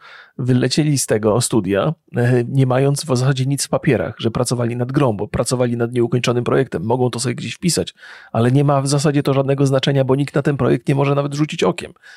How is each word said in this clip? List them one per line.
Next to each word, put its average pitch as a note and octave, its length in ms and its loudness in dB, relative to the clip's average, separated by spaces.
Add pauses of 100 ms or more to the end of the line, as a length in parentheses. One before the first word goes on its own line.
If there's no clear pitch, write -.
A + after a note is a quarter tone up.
(380)
wylecieli C3 600 2
z - 80 -4
tego G#2+ 340 2
studia, G2+ 540 0 (220)
y, A#2+ 320 2
nie C3 180 2
mając C#3 380 0
w D3+ 120 -8
zasadzie C3 300 0
nic C#3 200 -2
w - 20 -10
papierach, A2+ 500 0
że A#2 120 -2
pracowali A#2+ 460 -2
nad B2 160 -4
grą, C3 240 0
bo G#2 120 -6
pracowali B2 480 -2
nad A#2+ 160 -2
nieukończonym A#2+ 520 0
projektem. B2 400 -2
Mogą B2 260 0
to A#2 100 -6
sobie B2 140 -4
gdzieś - 200 -8
wpisać, D#3 400 -2 (380)
ale A#2+ 200 2
nie C#3+ 120 4
ma C#3 180 2
w C#3 60 -2
zasadzie C#3+ 340 2
to C#3 120 0
żadnego C#3 320 2
znaczenia, C3+ 380 2
bo C3 120 2
nikt C#3+ 180 -2
na C#3+ 80 0
ten D3 140 0
projekt B2+ 320 0
nie C#3+ 60 2
może C#3 200 2
nawet C#3+ 200 -2
rzucić D#3 300 -2
okiem F3 280 -4 (240)